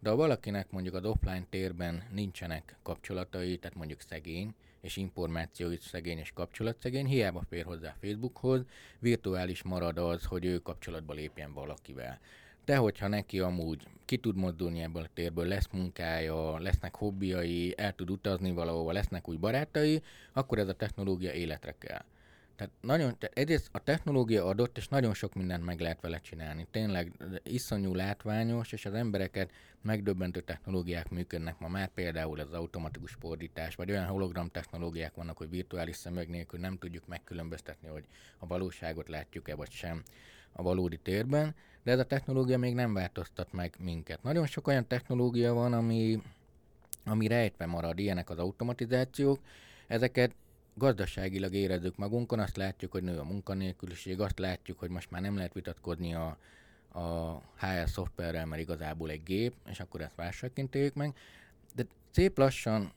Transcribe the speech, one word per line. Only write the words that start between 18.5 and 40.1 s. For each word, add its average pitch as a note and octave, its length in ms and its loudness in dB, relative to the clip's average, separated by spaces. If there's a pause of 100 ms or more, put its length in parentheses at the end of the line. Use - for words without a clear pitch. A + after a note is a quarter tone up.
valahova, E2 400 0
lesznek F#2 360 0
új E2 80 -4
barátai, D3+ 680 2 (300)
akkor C3 260 0
ez G2+ 100 2
a F#2+ 60 0
technológia F#2+ 580 -2
életre D#2+ 460 -4
kell. - 260 -10 (520)
Tehát - 240 -8
nagyon, C3 380 2
te-, - 140 -4
egyrészt D3+ 400 2
a - 60 -4
technológia B2+ 680 4
adott, G#2 320 2
és F#2+ 120 -6
nagyon B2+ 260 4
sok - 200 -6
mindent F2+ 300 -2
meg F2 160 -2
lehet E2 200 0
vele E2 200 -4
csinálni. D#2+ 500 -8
Tényleg F#2 420 0 (300)
iszonyú G2+ 520 0
látványos, A2 800 0
és G#2+ 140 -8
az G2 80 -4
embereket G2 560 0 (320)
megdöbbentő G2 580 2
technológiák E2+ 680 -2
működnek E2+ 480 -4
ma E2 100 -8
már, F#2+ 200 -2
például D#2+ 520 -2
az D2 120 -8
automatikus E2+ 680 -6
fordítás, E2 540 -6
vagy F2 160 -4
olyan G2 160 2
hologram F2+ 420 0
technológiák E2 640 -6
vannak, E2 220 -8
hogy D#2+ 140 -10
virtuális F2 460 -4
szemüveg F2 320 -6
nélkül E2+ 320 -8
nem F#2 180 -4
tudjuk E2+ 280 -10
megkülönböztetni, E2 840 -10
hogy D#2 160 -10 (340)
a F2+ 80 -12
valóságot E2+ 640 -4
látjuk-e D2+ 460 -8
vagy D2 160 -8
sem E2 320 -6 (500)